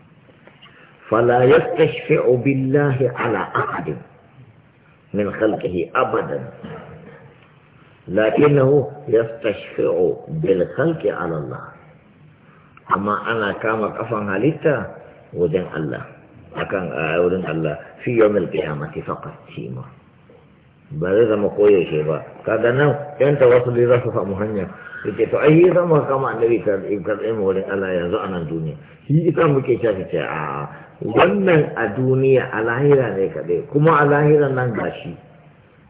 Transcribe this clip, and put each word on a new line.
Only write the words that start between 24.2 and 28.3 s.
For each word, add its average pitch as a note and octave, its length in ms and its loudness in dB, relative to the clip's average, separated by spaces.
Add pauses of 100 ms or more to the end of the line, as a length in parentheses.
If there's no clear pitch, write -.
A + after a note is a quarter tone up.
hanya. G2+ 320 -4 (320)
Su G#2+ 160 -6
ce, A2+ 160 0
"To, A2+ 80 0
ai, D3+ 160 6
yi F3+ 160 6
zama E3+ 320 2
kama C3 320 -2
annabi A#2 240 2
ka, G2+ 240 0
ka G2 320 -4
tsaye G#2 160 -4
ma A2 80 -4
wurin F#2+ 240 -2
Allah F#2+ 320 -4
yanzu F2 240 -2
a G2 80 -6
nan F2 160 -6